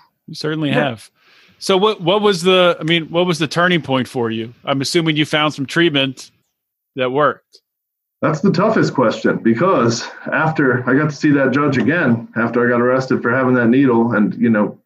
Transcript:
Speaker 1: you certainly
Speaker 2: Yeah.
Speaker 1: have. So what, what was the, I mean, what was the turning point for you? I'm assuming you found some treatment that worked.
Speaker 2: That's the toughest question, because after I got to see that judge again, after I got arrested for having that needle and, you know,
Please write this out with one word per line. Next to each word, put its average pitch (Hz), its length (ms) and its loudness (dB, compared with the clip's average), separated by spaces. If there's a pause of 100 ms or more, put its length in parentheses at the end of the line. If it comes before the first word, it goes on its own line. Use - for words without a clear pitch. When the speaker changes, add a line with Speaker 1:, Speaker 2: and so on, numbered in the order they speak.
(280)
Speaker 1:
you 160 80 -16
certainly 156 340 -4
Speaker 2:
Yeah. 139 200 0
Speaker 1:
have. 107 200 -12 (500)
So 190 180 2
what, 208 240 2
what 190 200 2
was 196 220 0
the, 180 360 4
I 165 40 -10
mean, 160 260 0
what 170 160 0
was 165 140 -2
the 160 80 -2
turning 175 340 0
point 127 260 -2
for 117 220 -4
you? 113 240 -8 (100)
I'm 139 180 -2
assuming 160 340 0
you 151 100 0
found 151 280 -2
some 139 120 -8
treatment 143 640 -2 (640)
that 127 160 -2
worked. 139 500 -2 (600)
Speaker 2:
That's 151 200 -2
the 196 100 2
toughest - 420 0
question, 110 440 -2
because 117 720 0 (240)
after 135 560 -2
I 123 80 0
got 151 140 0
to 147 60 -8
see 151 160 0
that 135 220 2
judge 143 240 0
again, 120 580 0
after 117 300 0
I 120 40 2
got 120 120 0
arrested 127 400 0
for 120 100 -2
having 127 240 0
that 120 140 2
needle 120 440 4
and, 101 220 0
you 117 140 0
know, 104 360 0